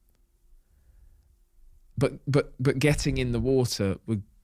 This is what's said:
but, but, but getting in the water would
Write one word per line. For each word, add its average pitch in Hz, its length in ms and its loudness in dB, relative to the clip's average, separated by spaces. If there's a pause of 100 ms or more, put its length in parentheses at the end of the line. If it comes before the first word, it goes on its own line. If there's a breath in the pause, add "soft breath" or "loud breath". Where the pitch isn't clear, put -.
(2000)
but, 131 160 0 (120)
but, 139 320 0
but 135 200 0
getting 147 400 0
in 127 140 -2
the 117 80 -2
water 117 640 0
would 110 160 -2 (220)